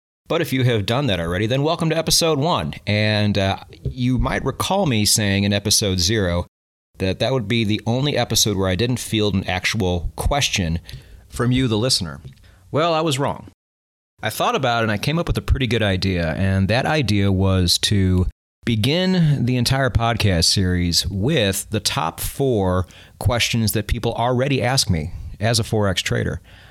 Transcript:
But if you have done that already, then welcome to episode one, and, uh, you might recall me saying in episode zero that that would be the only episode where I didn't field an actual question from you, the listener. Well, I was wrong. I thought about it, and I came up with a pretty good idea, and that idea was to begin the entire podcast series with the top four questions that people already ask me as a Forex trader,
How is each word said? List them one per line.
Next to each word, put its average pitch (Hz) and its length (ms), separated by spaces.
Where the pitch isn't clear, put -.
But 165 140
if 135 120
you 131 120
have 113 200
done 131 220
that 92 120
already, 90 280
then 135 160
welcome 165 260
to 160 80
episode 160 400
one, 135 380
and, 104 540
uh, 95 180
you 127 380
might 117 260
recall 190 400
me 110 180
saying 101 420
in 101 60
episode 101 460
zero 87 480
that 95 220
that 117 120
would 127 160
be 117 160
the 107 220
only 131 320
episode 113 400
where 95 100
I 92 80
didn't 120 240
field 104 340
an 98 140
actual 92 680
question 92 640
from 120 200
you, 127 200
the 107 80
listener. 98 420
Well, 160 200
I 156 60
was 160 180
wrong. 131 300
I 107 80
thought 196 240
about 123 280
it, - 20
and 110 80
I 104 60
came 147 200
up 170 80
with - 120
a - 40
pretty 135 240
good 113 160
idea, 90 520
and 95 340
that 117 180
idea 104 460
was 95 460
to 90 480
begin 147 800
the 127 100
entire 127 340
podcast 107 540
series 87 640
with 101 600
the 107 100
top - 400
four 95 680
questions 117 540
that 104 160
people 120 280
already 127 460
ask 123 280
me 85 240
as 113 180
a 110 60
Forex 101 360
trader, 95 420